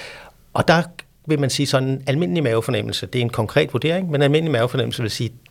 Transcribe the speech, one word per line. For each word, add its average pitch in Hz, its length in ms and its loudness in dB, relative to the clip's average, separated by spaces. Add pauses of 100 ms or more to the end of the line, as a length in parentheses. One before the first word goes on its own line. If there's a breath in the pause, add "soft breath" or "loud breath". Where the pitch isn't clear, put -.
(540 loud breath)
Og - 140 0
der 170 140 6 (480)
vil 151 100 2
man 139 100 0
sige 139 180 0
sådan 131 220 0
en 135 180 -2
almindelig 170 360 0
mavefornemmelse, 113 640 0
det 123 140 -2
er 120 40 2
en 117 60 0
konkret 135 440 0
vurdering, 165 340 0
men 151 80 -2
en 143 80 4
almindelig 156 280 2
mavefornemmelse 117 500 0
vil 107 100 -2
sige, 117 200 -4 (200)